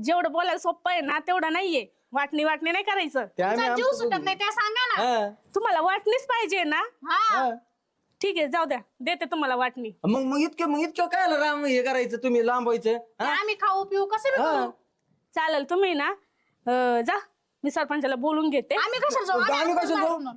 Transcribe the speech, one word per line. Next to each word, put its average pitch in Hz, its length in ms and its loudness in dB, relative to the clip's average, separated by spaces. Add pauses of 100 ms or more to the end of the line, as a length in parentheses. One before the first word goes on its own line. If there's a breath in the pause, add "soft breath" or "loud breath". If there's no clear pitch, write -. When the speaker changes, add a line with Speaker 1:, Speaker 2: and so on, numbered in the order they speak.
Speaker 1:
जेवढं 330 280 2
बोलायला 349 260 0
सोपं 339 320 -2
आहे 349 100 0
ना, 294 180 -2
तेवढं 320 340 0
नाहीये. 330 340 -2 (260)
वाटणी, 285 320 0
वाटणी 311 280 0
नाही 392 120 -2
करायचं. 339 400 -2 (140)
Speaker 2:
ते 180 40 0
आम्ही 196 160 0
Speaker 3:
तुमचा 480 160 0
जीव 494 120 0
Speaker 2:
आमचं 539 120 2
Speaker 3:
सुटत 466 120 -2
Speaker 2:
बोलू. 359 140 0
Speaker 3:
नाही, 381 120 -2
ते 403 80 -4
सांगा 440 420 0
ना. 247 340 0
Speaker 2:
हा. 208 100 -2 (240)
Speaker 1:
तुम्हाला 392 260 2
वाटणीच 415 440 0
पाहिजे 403 400 0
ना? 302 180 0 (280)
Speaker 3:
हा. 403 280 2
Speaker 2:
हा. 262 120 0 (720)
Speaker 1:
ठीक 392 180 -2
आहे, 302 100 0
जाऊ 330 160 0
द्या, 269 140 -2 (220)
देते 339 240 -4
तुम्हाला 285 320 -2
वाटणी. 247 340 -2 (140)
Speaker 2:
मग, 233 160 2
मग 269 200 0
इतकं, 320 260 -2
मग 294 120 0
इतकं 339 280 -2
काय 349 300 2
राम 294 280 0
हे 254 180 2
करायचं, 254 340 -2
तुम्ही 240 300 2
लांबवायचं? 233 520 0
Speaker 3:
ते 233 260 -8
Speaker 2:
हा? 294 100 0
Speaker 3:
आम्ही 415 200 0
खाऊ 392 300 0
पिऊ 392 220 0
कसं 427 240 0
बी 539 120 2
Speaker 2:
हा. 311 100 2
Speaker 3:
करू? 254 180 0 (640)
Speaker 1:
चालेल, 311 360 0
तुम्ही 370 240 2
ना, 285 140 0 (580)
अं, 247 400 2
जा, 370 120 0 (460)
मी 285 60 0
सरपंचाला 285 440 -2
बोलून 302 360 0
घेते. 277 240 0
Speaker 3:
आम्ही 453 240 0
कशाला 523 260 0
जाऊ? 381 160 0
आम्ही 285 200 2
Speaker 2:
आम्ही 339 140 0
Speaker 3:
आपण 339 120 0
Speaker 2:
कशाला 320 140 0
जाऊ? 330 80 2
Speaker 3:
जाऊ 339 100 -2
ना. 269 180 -8